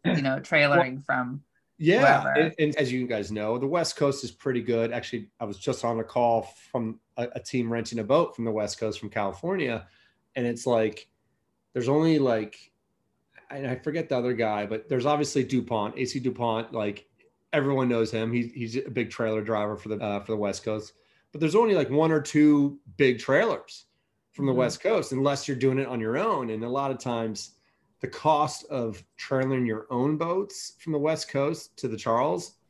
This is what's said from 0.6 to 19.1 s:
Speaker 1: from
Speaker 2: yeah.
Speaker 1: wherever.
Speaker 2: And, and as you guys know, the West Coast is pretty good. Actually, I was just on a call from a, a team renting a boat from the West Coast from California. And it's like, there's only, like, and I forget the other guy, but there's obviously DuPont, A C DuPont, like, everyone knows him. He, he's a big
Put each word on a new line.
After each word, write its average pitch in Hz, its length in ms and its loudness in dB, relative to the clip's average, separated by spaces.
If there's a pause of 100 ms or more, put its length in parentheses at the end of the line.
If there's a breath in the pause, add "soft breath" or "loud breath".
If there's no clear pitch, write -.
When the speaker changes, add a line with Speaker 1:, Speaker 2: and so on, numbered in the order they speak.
Speaker 1:
from 127 380 -2 (360)
Speaker 2:
yeah. 180 220 4 (220)
Speaker 1:
wherever. 135 100 0
Speaker 2:
And, 160 260 2
and 151 180 2
as 127 160 0
you 127 140 -2
guys 107 260 -4
know, 107 260 -2
the 135 80 -2
West 165 300 -2
Coast 139 280 0
is 113 60 -8
pretty 123 320 -4
good. 117 300 0
Actually, 117 360 -8 (120)
I 117 40 -6
was 101 140 -10
just - 260 -4
on 117 140 0
a 113 60 -4
call 117 380 2 (280)
from 113 300 -4 (160)
a, 120 180 -4
a - 60 -8
team 123 320 -2
renting 117 260 -4
a 107 60 -4
boat 151 320 2
from 117 80 -6
the 113 80 -2
West 104 260 -4
Coast 107 220 -4
from 107 100 -10
California. 117 760 -4 (500 soft breath)
And 123 100 -2
it's 117 200 -4
like, 110 420 0 (640)
there's 123 160 -2
only, 156 300 4
like, 113 520 -2 (800)
and 139 160 -8
I 127 100 -2
forget 156 320 -4
the 135 80 0
other 123 180 0
guy, 107 320 0
but 110 220 -8
there's 127 180 0
obviously 147 360 2
DuPont, 117 560 -2
A 135 60 -2
C 127 160 -4
DuPont, 117 520 -2
like, 104 340 -4 (460)
everyone 135 360 2
knows 113 220 2
him. 113 220 -2
He, 120 120 0 (100)
he's 117 220 -6
a 135 140 -4
big 107 200 -2